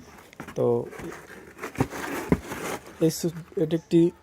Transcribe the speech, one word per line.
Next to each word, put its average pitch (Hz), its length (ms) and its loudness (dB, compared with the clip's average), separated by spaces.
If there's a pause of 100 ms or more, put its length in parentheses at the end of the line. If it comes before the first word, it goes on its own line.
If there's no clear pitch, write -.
(540)
তো 120 320 2 (2250)
এই 165 100 6
সু-, 170 500 -4
এটি 160 160 2
একটি 170 340 6 (120)